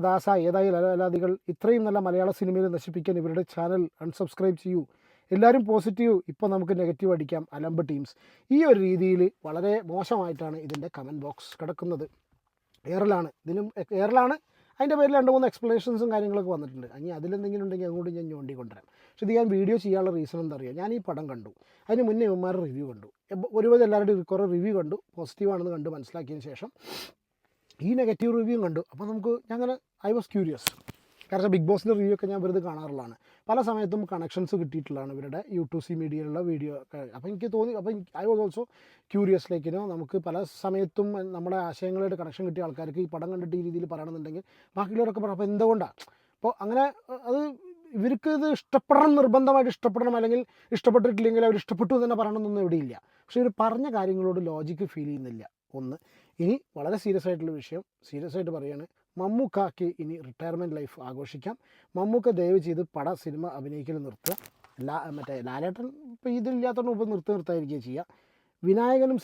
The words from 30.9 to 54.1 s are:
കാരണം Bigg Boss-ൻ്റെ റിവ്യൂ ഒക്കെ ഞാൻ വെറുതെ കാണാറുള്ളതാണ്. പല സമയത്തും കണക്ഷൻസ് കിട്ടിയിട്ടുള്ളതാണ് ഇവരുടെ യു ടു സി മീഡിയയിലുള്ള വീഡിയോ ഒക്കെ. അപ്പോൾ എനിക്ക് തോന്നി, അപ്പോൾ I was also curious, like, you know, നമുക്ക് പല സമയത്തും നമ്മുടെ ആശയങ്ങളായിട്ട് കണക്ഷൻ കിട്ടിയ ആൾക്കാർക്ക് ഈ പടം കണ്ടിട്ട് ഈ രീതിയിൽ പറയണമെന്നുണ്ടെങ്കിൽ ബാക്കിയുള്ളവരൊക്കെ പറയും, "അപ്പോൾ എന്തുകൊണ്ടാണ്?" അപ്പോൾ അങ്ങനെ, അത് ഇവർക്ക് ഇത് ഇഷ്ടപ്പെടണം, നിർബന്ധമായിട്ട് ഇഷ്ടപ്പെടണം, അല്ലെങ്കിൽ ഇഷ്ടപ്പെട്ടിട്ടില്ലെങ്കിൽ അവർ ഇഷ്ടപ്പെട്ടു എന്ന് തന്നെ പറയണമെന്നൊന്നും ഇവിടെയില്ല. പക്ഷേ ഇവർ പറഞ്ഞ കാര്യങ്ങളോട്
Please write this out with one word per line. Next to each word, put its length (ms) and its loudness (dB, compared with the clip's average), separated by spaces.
കാരണം 220 0
Bigg 160 4
Boss-ൻ്റെ 300 2
റിവ്യൂ 160 2
ഒക്കെ 160 -4
ഞാൻ 120 -4
വെറുതെ 220 0
കാണാറുള്ളതാണ്. 500 -10
പല 80 2
സമയത്തും 340 -2
കണക്ഷൻസ് 500 -4
കിട്ടിയിട്ടുള്ളതാണ് 540 -8
ഇവരുടെ 240 -10
യു 160 0
ടു 140 -4
സി 160 -6
മീഡിയയിലുള്ള 480 -6
വീഡിയോ 320 -4
ഒക്കെ. 200 -16
അപ്പോൾ 160 -12
എനിക്ക് 240 -6
തോന്നി, 240 0
അപ്പോൾ 120 -4
I 80 -4
was 140 4
also 180 -4
curious, 380 4
like, 160 -4
you 80 -6
know, 80 -4
നമുക്ക് 240 -6
പല 160 -4
സമയത്തും 440 -2
നമ്മുടെ 220 -4
ആശയങ്ങളായിട്ട് 520 -4
കണക്ഷൻ 260 -8
കിട്ടിയ 200 -4
ആൾക്കാർക്ക് 380 -6
ഈ 100 -6
പടം 180 -6
കണ്ടിട്ട് 260 -6
ഈ 80 -4
രീതിയിൽ 260 -4
പറയണമെന്നുണ്ടെങ്കിൽ 500 -10
ബാക്കിയുള്ളവരൊക്കെ 480 0
പറയും, 140 -2
"അപ്പോൾ 140 -2
എന്തുകൊണ്ടാണ്?" 440 2
അപ്പോൾ 160 -2
അങ്ങനെ, 220 2
അത് 100 2
ഇവർക്ക് 400 0
ഇത് 100 0
ഇഷ്ടപ്പെടണം, 600 6
നിർബന്ധമായിട്ട് 560 6
ഇഷ്ടപ്പെടണം, 440 0
അല്ലെങ്കിൽ 220 2
ഇഷ്ടപ്പെട്ടിട്ടില്ലെങ്കിൽ 720 6
അവർ 140 6
ഇഷ്ടപ്പെട്ടു 320 0
എന്ന് 120 4
തന്നെ 160 2
പറയണമെന്നൊന്നും 440 0
ഇവിടെയില്ല. 300 0
പക്ഷേ 160 -2
ഇവർ 100 4
പറഞ്ഞ 240 0
കാര്യങ്ങളോട് 420 0